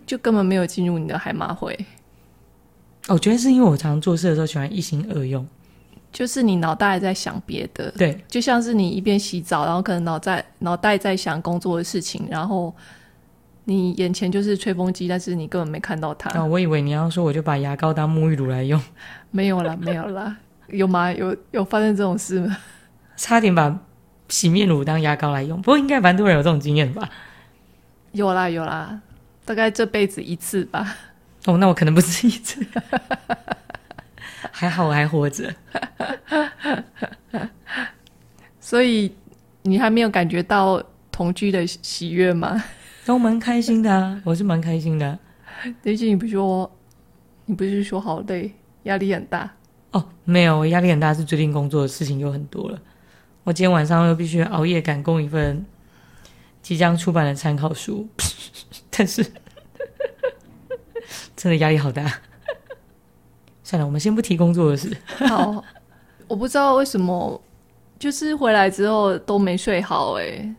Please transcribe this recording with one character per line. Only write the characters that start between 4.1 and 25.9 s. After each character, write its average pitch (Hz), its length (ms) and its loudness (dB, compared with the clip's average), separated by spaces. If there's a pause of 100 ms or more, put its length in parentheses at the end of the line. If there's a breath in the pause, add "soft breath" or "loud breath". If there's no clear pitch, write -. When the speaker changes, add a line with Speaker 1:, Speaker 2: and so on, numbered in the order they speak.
Speaker 2:
事 165 120 0
的 160 80 4
时 156 40 0
候 160 60 0
喜 151 140 -6
欢 139 120 -4
一 202 80 -4
心 156 320 -4
二 147 140 -4
用。 131 180 -4 (680 soft breath)
Speaker 1:
就 247 160 -6
是 262 160 -2
你 196 140 4
脑 165 180 0
袋 196 240 2
在 185 120 0
想 - 320 -6
别 - 300 -8
的。 - 240 -8
Speaker 2:
对。 170 180 2 (120)
Speaker 1:
就 240 120 -2
像 240 220 2
是 233 100 -4
你 196 180 2
一 185 120 -2
边 202 160 2
洗 190 240 -4
澡， 156 240 -2
然 170 80 0
后 180 80 0
可 202 100 -4
能 175 120 -2
脑 165 160 -2
袋， 185 260 -2 (140)
脑 175 180 -2
袋 208 180 2
在 190 220 0
想 165 240 -4
工 175 180 -4
作 175 160 -2
的 170 80 -2
事 180 160 -4
情， - 300 -8
然 165 180 -4
后 180 240 -2 (920 loud breath)
你 185 300 0
眼 180 200 -2
前 185 180 -2
就 202 120 0
是 202 120 0
吹 196 160 -4
风 185 220 -2
机， 180 140 -6
但 180 120 -2
是 180 140 -6
你 160 140 -4
根 185 120 -4
本 160 80 -4
没 151 120 -8
看 156 200 -6
到 151 140 -6
它。 - 260 -6
Speaker 2:
哦， 165 60 0
我 165 140 0
以 180 80 2
为 151 160 2
你 143 80 0
要 156 180 0
说 175 140 0
我 147 100 2
就 156 80 -2
把 147 160 -2
牙 139 180 -2
膏 160 160 0
当 151 160 0
沐 160 220 2
浴 156 60 2
乳 135 100 -2
来 127 180 -2
用。 143 160 2 (520 loud breath)
Speaker 1:
没 190 160 0
有 185 160 0
啦， 160 180 -4
没 170 140 -2
有 165 140 -6
啦。 208 280 -8 (300)
有 190 180 0
吗？ 180 260 2
有， 185 240 -2 (140)
有 202 160 -2
发 214 140 0
生 214 160 4
这 196 80 0
种 190 120 0
事 185 260 -2
吗？ 190 140 0 (640 loud breath)
Speaker 2:
差 233 220 2
点 214 140 4
把 156 220 4 (520)
洗 - 200 0
面 190 200 4
乳 147 180 2
当 156 160 0
牙 147 140 2
膏 147 160 -2
来 139 100 -2
用， 160 220 -6
不 233 80 4
过 294 80 6
应 277 80 0
该 269 120 2